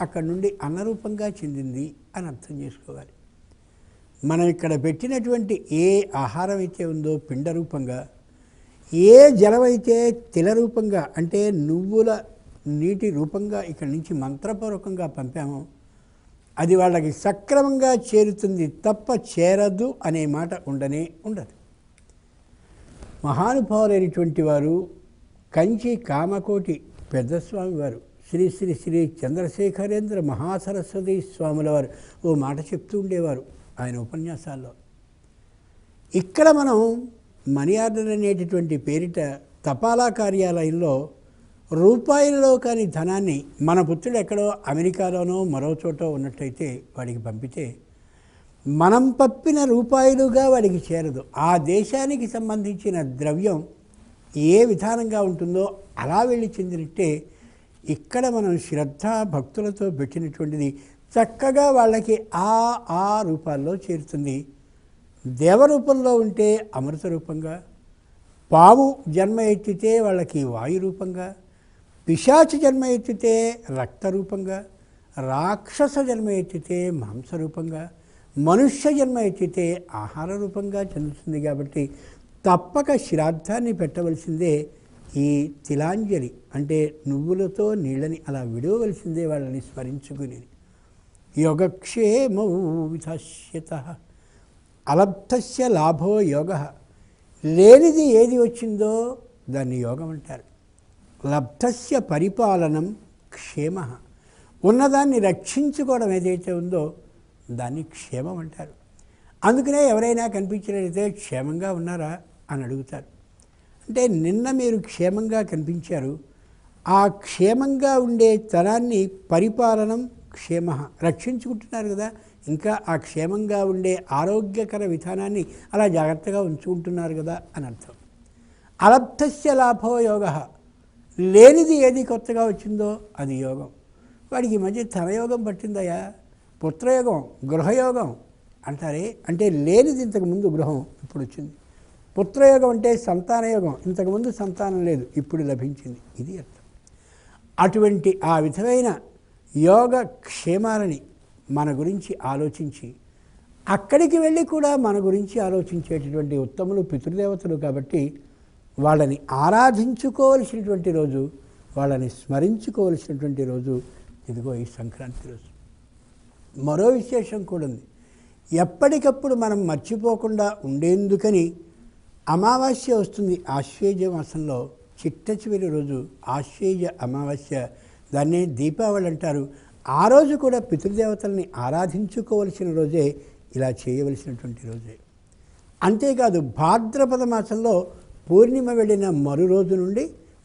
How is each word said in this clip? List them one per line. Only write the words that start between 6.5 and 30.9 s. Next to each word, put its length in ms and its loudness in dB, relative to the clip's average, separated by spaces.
అయితే 280 -6
ఉందో 320 -4
పిండ 320 -6
రూపంగా, 580 -8
ఏ 360 12
జలమైతే 840 4
తిల 420 0
రూపంగా 540 0
అంటే 340 0
నువ్వుల 680 0
నీటి 420 -2
రూపంగా 520 -4
ఇక్కడి 300 -10
నుంచి 220 -8
మంత్రపూర్వకంగా 920 -8
పంపామో, 580 -10
అది 160 4
వాళ్ళకి 360 2
సక్రమంగా 840 2
చేరుతుంది 720 0
తప్ప 540 -2
చేరదు 540 2
అనే 200 -2
మాట 440 -6
ఉండనే 400 -6
ఉండదు. 220 -10
మహానుభావులైనటువంటి 1160 0
వారు, 460 0
కంచి 400 0
కామకోటి 840 -4
పెద్దస్వామి 640 -4
వారు, 240 -6
శ్రీ 200 2
శ్రీ 240 -4
శ్రీ 380 -2
చంద్రశేఖరేంద్ర 960 -4
మహాసరస్వతి 1000 -4